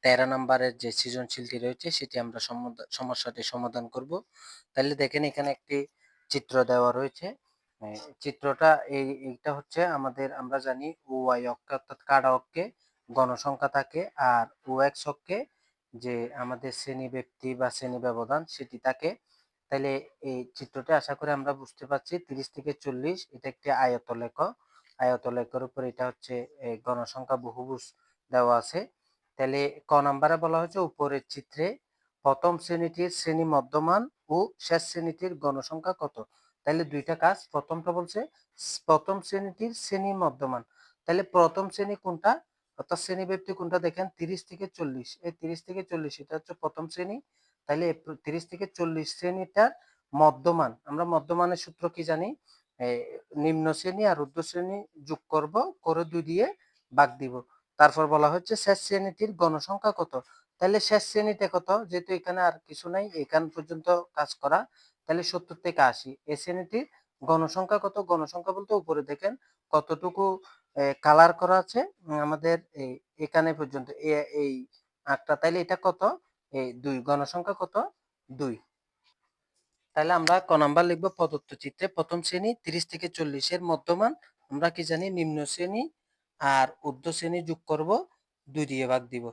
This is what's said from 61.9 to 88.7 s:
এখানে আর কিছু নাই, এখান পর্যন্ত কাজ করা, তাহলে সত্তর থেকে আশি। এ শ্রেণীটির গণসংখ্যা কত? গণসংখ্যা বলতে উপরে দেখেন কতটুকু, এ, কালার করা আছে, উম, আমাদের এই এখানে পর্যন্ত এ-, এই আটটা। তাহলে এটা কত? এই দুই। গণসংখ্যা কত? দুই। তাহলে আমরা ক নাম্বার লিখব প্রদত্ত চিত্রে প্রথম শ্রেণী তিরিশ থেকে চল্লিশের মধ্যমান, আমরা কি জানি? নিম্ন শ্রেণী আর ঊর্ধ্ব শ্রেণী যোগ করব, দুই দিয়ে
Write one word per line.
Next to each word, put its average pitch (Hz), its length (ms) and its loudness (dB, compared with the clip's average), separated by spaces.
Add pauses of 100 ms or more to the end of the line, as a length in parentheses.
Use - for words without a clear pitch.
এখানে 180 280 -4
আর 170 140 4 (100)
কিছু 156 240 -16
নাই, 196 160 -2 (100)
এখান 156 340 0
পর্যন্ত 160 380 -8 (260)
কাজ 147 220 -2
করা, 151 240 2 (500)
তাহলে 170 140 0
সত্তর 175 400 -6
থেকে 170 180 0
আশি। 131 300 2 (140)
এ 151 100 -4
শ্রেণীটির 180 500 -6 (360)
গণসংখ্যা 165 580 2
কত? 202 200 -4
গণসংখ্যা 175 540 -2
বলতে 196 200 -4
উপরে 160 300 0
দেখেন 147 300 -4 (400)
কতটুকু, 175 520 0 (520)
এ, 143 60 2 (180)
কালার 156 320 12
করা 180 240 4
আছে, 190 220 0 (240)
উম, 151 160 -4
আমাদের 151 380 0 (160)
এই 135 180 -8 (280)
এখানে 160 340 2
পর্যন্ত 139 340 -6 (220)
এ-, 147 240 0
এই 143 200 0 (540)
আটটা। 139 280 0
তাহলে 170 260 0
এটা 175 200 -2
কত? 185 220 0 (500)
এই 131 200 -2
দুই। 131 280 -4
গণসংখ্যা 143 580 -2
কত? 180 160 -6 (540)
দুই। 131 260 -6 (1400)
তাহলে 160 180 4
আমরা 165 260 6
ক 185 120 -2 (120)
নাম্বার 151 220 6
লিখব 175 240 0
প্রদত্ত 151 460 -4
চিত্রে - 320 -8
প্রথম 170 340 -4
শ্রেণী 180 280 -2 (140)
তিরিশ 165 240 -4
থেকে 170 220 -10
চল্লিশের 156 520 -4
মধ্যমান, 175 500 2 (400)
আমরা 147 180 0
কি 165 140 -6
জানি? 165 260 -2
নিম্ন 160 360 -2
শ্রেণী 190 380 -4 (580)
আর 135 260 6 (160)
ঊর্ধ্ব 135 280 -6
শ্রেণী 170 320 -4
যোগ 160 220 -6
করব, 156 240 -2 (580)
দুই 147 180 -4
দিয়ে 131 220 -2